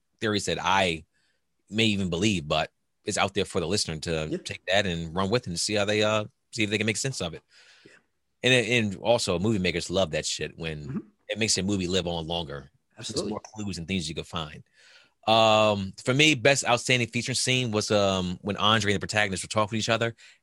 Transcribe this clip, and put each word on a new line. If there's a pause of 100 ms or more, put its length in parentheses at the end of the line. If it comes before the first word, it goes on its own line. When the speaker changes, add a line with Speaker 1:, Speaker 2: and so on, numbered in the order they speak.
(200)
Speaker 1:
theories
that
I (640)
may
even
believe,
but (320)
it's
out
there
for
the
listener
to
Speaker 2:
Yeah.
Speaker 1:
take
that
and
run
with
it
and
see
how
they,
uh, (260)
see
if
they
can
make
sense
of
it. (440)
Speaker 2:
Yeah. (520)
Speaker 1:
And,
and
also,
movie
makers
love
that
shit
when
Speaker 2:
Mm-hmm. (320)
Speaker 1:
it
makes
a
movie
live
on
longer. (260)
Speaker 2:
Absolutely.
Speaker 1:
There's
more (120)
clues
and
things
you
can
find. (640)
Um, (100)
for
me,
best
outstanding
feature
scene
was,
um,
when
Andre
and
the
protagonist
were
talking
to
each
other (280)